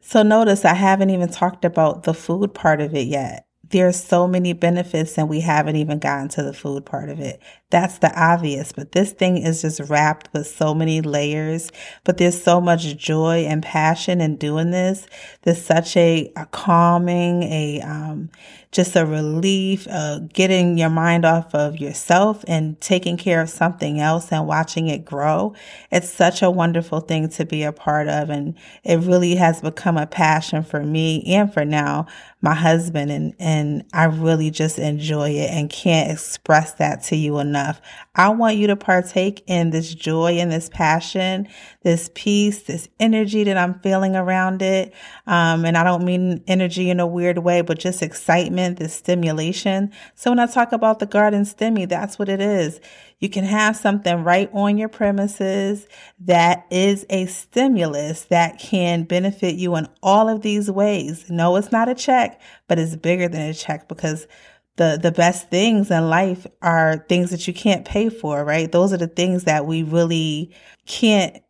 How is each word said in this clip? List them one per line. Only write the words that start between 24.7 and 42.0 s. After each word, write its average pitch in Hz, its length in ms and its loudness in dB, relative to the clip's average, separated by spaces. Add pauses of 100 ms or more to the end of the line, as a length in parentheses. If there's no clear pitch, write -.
it 156 160 -6
grow. 156 500 -2 (380)
It's 175 180 0
such 175 320 2
a 185 80 4
wonderful 170 480 0
thing 160 320 -2
to 160 160 -6
be 151 160 -4
a 147 80 -2
part 151 380 -2
of, 151 220 -2
and 147 280 -6 (240)
it 170 140 2
really 180 400 4
has 165 240 4
become 160 360 -2
a 151 120 -2
passion 156 560 0
for 147 180 -6
me 160 460 -2
and 202 260 2
for 151 100 0
now 147 420 0 (360)
my 147 120 2
husband, 160 580 2
and, 156 260 -4
and 151 540 -2
I 165 120 2
really 160 460 2
just 160 280 -2
enjoy 151 520 -2
it 147 200 -2
and 151 200 -4
can't 160 400 2
express 160 640 -2
that 147 300 -4
to 160 120 -4
you 147 220 -2
enough. 143 440 -4 (320)
I 190 160 4
want 220 260 2
you 208 120 2
to 202 80 2
partake 185 720 0
in 170 220 0
this 160 260 -4
joy 165 440 0
and 175 120 -2
this 165 200 -4
passion, 185 760 -2 (360)
this 170 320 0